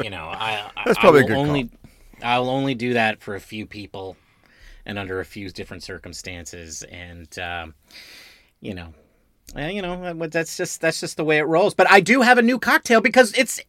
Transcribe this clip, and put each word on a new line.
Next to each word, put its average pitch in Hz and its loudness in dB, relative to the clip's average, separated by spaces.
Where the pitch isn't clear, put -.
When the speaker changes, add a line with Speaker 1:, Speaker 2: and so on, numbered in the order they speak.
Speaker 1:
you 107 -8
know, 85 -10
I, 104 -6
I, - -10
Speaker 2:
That's 214 2
probably 156 8
Speaker 1:
I - 8
will 107 0
Speaker 2:
a - -2
good 110 0
call. 143 0
Speaker 1:
only, 139 -2
I'll 123 0
only 135 -2
do 120 -4
that 110 0
for 104 -10
a 95 -10
few 107 -12
people 95 -14
and 104 -8
under 95 -6
a 90 -8
few 101 -14
different 92 -14
circumstances, 87 -14
and, 87 -18
um, 87 -10
you 113 -12
know, 85 -16
uh, - -10
you 196 -8
know, 180 -10
uh, 180 -10
but 160 -8
that's 165 -4
just, - -8
that's 160 -2
just - -8
the 165 -4
way 156 2
it 151 2
rolls. 165 2
But 165 6
I 196 10
do 226 4
have 240 6
a 247 6
new 240 2
cocktail 240 2
because 226 4
it's, - -2